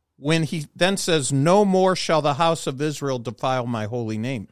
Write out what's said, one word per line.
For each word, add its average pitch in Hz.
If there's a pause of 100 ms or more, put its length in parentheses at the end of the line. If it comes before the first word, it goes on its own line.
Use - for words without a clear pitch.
(180)
when 160
he 156
then 185
says, 156
"No 165
more 185
shall 160
the 143
house 165
of 135
Israel 139
defile 127
my 117
holy 110
name." 117